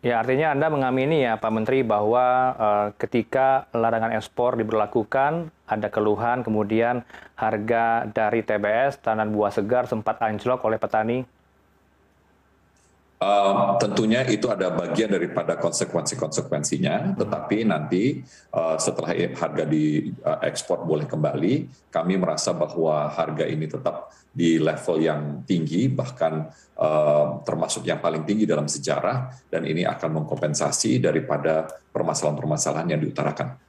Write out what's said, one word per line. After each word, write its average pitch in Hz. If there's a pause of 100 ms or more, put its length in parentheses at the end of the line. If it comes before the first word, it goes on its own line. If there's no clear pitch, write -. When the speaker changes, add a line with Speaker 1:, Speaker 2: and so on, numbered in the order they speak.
Speaker 1:
Ya, 120
artinya 135
Anda 147
mengamini 135
ya, 113
Pak 110
Menteri, 110
bahwa, 123
eh, 104 (140)
ketika 131
larangan 113
ekspor 120
diberlakukan, 117 (160)
ada 107
keluhan, 110
kemudian 113 (320)
harga 113
dari 110
T 107
B 104
S, 127
tanaman 110
buah 104
segar, 120
sempat 110
anjlok 113
oleh 110
petani? 113 (1900)
Speaker 2:
Eh, 98 (280)
tentunya 110
itu 104
ada 95
bagian 87
daripada 85
konsekuensi-konsekuensinya, -
Speaker 1:
Hmm. 190
Speaker 2:
tetapi 104
nanti, 90 (320)
eh, 82
setelah -
i-, 87
harga 78
di, 76
eh, -
ekspor -
boleh 76
kembali, 78 (240)
kami 87
merasa 85
bahwa 78
harga 78
ini 78
tetap - (160)
di 82
level 78
yang 78 (260)
tinggi, 85
bahkan, 78 (300)
eh, 78 (220)
termasuk 80
yang 80
paling 80
tinggi 107
dalam 76
sejarah, 78 (160)
dan 82
ini 80
akan 80
mengkompensasi -
daripada 78 (240)
permasalahan-permasalahan 78
yang 78
diutarakan. - (140)